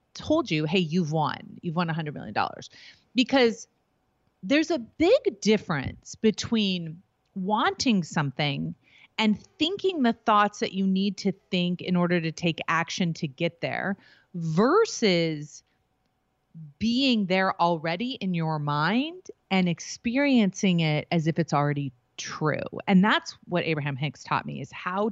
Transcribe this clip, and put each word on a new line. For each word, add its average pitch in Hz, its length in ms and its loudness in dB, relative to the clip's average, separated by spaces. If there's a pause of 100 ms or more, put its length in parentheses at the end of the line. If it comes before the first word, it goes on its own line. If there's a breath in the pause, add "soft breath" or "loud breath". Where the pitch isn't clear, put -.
(140)
told 302 360 0
you, 156 140 0
"Hey, 170 160 0
you've 160 320 0
won, 156 260 -2 (240)
you've 165 140 -6
won 175 120 0
a 160 60 -2
hundred 151 200 -6
million - 200 -10
dollars." - 360 -4 (440 loud breath)
Because 240 540 2 (760)
there's 285 280 2
a 330 80 0
big 349 640 2
difference - 760 -2
between 185 840 0 (320)
wanting 214 680 2
something 151 720 -2 (440 soft breath)
and 214 220 2 (180)
thinking 359 440 -2
the 233 100 4
thoughts 208 480 2
that - 120 -4
you 190 140 0
need 190 320 0
to 196 140 0 (180)
think 180 300 0
in 180 160 -2
order 175 240 2
to 160 120 -4
take 165 260 -2 (100)
action 165 460 -2
to 165 140 -6
get 165 320 -4
there 151 360 -4 (380 soft breath)
versus 170 1300 0 (1160)
being 233 480 2
there 190 340 0
already 170 520 -2
in 190 220 -4
your 160 240 -2
mind 185 680 -2 (220)
and 185 180 2
experiencing 220 1120 2
it 151 300 0
as 165 160 0
if 165 120 0
it's 165 140 -2
already 143 400 0 (240)
true. - 460 -4 (240)
And 190 160 6
that's 262 340 2 (120)
what 175 160 -2
Abraham 147 320 -4
Hicks 123 260 -6
taught - 240 -2
me, 143 140 -8
is 139 120 -10
how 196 400 -4